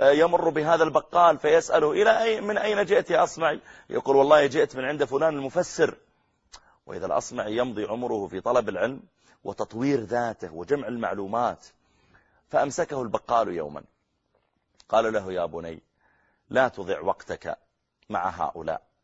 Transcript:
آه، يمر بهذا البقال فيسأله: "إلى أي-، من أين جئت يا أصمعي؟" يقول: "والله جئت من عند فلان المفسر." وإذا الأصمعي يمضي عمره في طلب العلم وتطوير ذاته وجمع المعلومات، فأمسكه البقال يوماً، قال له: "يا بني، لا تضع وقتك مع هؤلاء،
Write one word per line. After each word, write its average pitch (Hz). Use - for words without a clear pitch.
آه، 135
يمر 170
بهذا 156
البقال 160
فيسأله: 156
"إلى 220
أي-، 220
من 202
أين 202
جئت 185
يا 165
أصمعي؟" 160
يقول: 135
"والله 143
جئت 135
من 131
عند 147
فلان 147
المفسر." 143
وإذا 92
الأصمعي 107
يمضي 117
عمره 110
في 87
طلب 120
العلم 107
وتطوير 117
ذاته 110
وجمع 107
المعلومات، 104
فأمسكه 143
البقال 113
يوماً، 76
قال 110
له: 95
"يا 90
بني، 82
لا 127
تضع 90
وقتك 87
مع 92
هؤلاء، 80